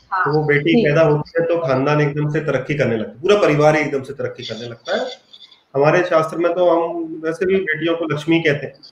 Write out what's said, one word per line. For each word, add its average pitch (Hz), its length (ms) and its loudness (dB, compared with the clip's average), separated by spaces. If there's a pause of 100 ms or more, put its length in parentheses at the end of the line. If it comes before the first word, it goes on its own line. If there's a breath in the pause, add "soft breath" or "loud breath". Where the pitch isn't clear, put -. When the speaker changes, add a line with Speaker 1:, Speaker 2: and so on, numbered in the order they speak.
(120)
Speaker 1:
हाँ। 185 120 -2
Speaker 2:
तो 143 80 0
वो 151 120 2
बेटी 147 300 2
Speaker 3:
हम्म। 233 100 4
Speaker 2:
पैदा 151 240 4
होती 151 320 0
है 165 60 0
तो 170 120 0
खानदान 147 420 0
एकदम 147 280 0
से 151 120 -2
तरक्की 147 340 -4
करने 120 220 0
लगता 110 160 -6
है, 123 80 -20
पूरा 190 160 4
परिवार 151 400 4
ही 156 40 0
एकदम 135 220 -4
से 135 100 -12
तरक्की 120 300 -8
करने 117 260 -10
लगता 160 280 -6
है। 254 340 -8 (460 loud breath)
हमारे 156 280 4
शास्त्र - 320 0
में 170 180 0
तो 180 160 4
हम 170 320 0 (220)
वैसे 165 220 -6
भी 190 100 2
बेटियों 165 400 -2
को 170 80 -4
लक्ष्मी 160 360 0
कहते 143 260 0
हैं, 120 60 -14 (200)